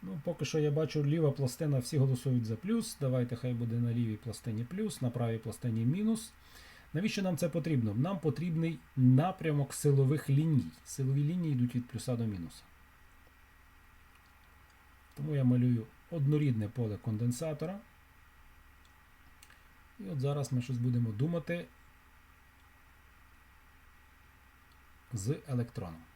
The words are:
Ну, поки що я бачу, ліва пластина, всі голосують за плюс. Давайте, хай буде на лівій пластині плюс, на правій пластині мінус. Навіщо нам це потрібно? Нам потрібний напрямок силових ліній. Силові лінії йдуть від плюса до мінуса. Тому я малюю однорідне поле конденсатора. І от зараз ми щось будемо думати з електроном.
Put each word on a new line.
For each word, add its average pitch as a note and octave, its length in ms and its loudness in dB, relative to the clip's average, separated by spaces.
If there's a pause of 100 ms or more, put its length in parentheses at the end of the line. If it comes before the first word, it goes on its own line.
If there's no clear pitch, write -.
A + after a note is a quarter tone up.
Ну, F#3 160 -8
поки D#3+ 220 -4
що D#3 140 0
я D3+ 120 2
бачу, D3+ 340 0
ліва D3+ 260 2
пластина, C#3 480 0
всі C3+ 180 -2
голосують C3 480 2
за A2 100 -2
плюс. G#3+ 440 -2
Давайте, B2+ 360 0
хай B2 180 -4
буде A#2 220 -2
на A#2+ 180 0
лівій A2+ 220 0
пластині A2 480 -6
плюс, F#3+ 380 -6
на B2+ 80 0
правій A#2 280 -2
пластині A2+ 480 -2
мінус. G#3+ 460 0 (640)
Навіщо G3+ 280 -2
нам F#3 160 0
це F3 120 0
потрібно? C#3 440 0
Нам E3 260 0
потрібний D#3+ 600 0 (160)
напрямок C#3+ 760 4
силових C#3 560 4
ліній. C#3+ 360 4 (200)
Силові C3+ 380 0
лінії E3 300 0
йдуть B2 220 0
від A#2+ 120 -2
плюса B2 280 -4
до A#2 100 -2
мінуса. F#2 380 -6 (2500)
Тому D3 180 -2
я C#3 80 2
малюю B2 440 4 (240)
однорідне C#3+ 560 2
поле G#2 300 -4
конденсатора. C#3+ 840 -4 (2250)
І G#3+ 40 -12 (100)
от C#3+ 60 -2
зараз C#3 340 -2
ми B2 80 0
щось B2 160 -4
будемо A#2+ 340 0
думати E3+ 540 -2 (3500)
з A#2 220 -2 (120)
електроном. G2+ 540 -4 (140)